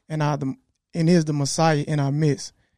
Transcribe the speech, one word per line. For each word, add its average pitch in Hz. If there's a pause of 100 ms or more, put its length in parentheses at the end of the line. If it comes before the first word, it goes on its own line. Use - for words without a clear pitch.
and, 156
I 147
the, 135 (400)
and 165
is 170
the 151
Messiah 147
in 151
our 139
midst. 147 (260)